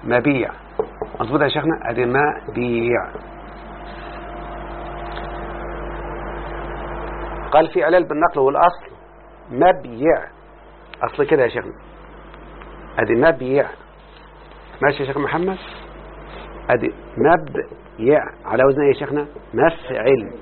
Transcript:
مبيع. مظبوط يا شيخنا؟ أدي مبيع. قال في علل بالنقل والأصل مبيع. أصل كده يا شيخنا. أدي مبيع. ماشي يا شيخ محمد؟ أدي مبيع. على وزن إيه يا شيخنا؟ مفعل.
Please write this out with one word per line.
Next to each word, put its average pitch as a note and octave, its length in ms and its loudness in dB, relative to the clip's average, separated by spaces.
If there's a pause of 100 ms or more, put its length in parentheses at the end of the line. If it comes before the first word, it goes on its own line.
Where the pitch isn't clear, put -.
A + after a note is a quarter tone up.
مبيع. B2 460 2 (680)
مظبوط A#2+ 220 2
يا D3 60 4
شيخنا؟ D3 420 -2
أدي A#2+ 160 0
مبيع. A#2+ 1040 0 (4000)
قال D#3 220 6
في F3 100 2
علل E3 240 4
بالنقل D#3 320 2
والأصل C#3+ 460 4 (680)
مبيع. C3 760 2 (760)
أصل C#3 220 0
كده C#3+ 180 4
يا A#2 40 4
شيخنا. G2+ 260 -4 (1300)
أدي A2+ 160 4
مبيع. C3+ 520 4 (1120)
ماشي C#3 220 2
يا C3 40 -4
شيخ C#3 100 -2
محمد؟ E3 400 -2 (1120)
أدي A#2+ 240 2 (240)
مبيع. C#3+ 1040 2 (260)
على A#2+ 180 4
وزن C#3 180 4
إيه C#3+ 60 6
يا C3+ 120 4
شيخنا؟ D3 280 -2 (260)
مفعل. B2+ 880 2